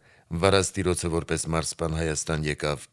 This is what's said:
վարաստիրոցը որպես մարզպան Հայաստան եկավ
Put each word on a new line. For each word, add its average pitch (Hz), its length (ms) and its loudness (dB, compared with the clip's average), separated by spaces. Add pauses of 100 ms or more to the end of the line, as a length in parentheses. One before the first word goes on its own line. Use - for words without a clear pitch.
(300)
վարաստիրոցը 90 800 2
որպես 82 360 0
մարզպան 80 500 -2
Հայաստան 78 480 0
եկավ 73 480 -2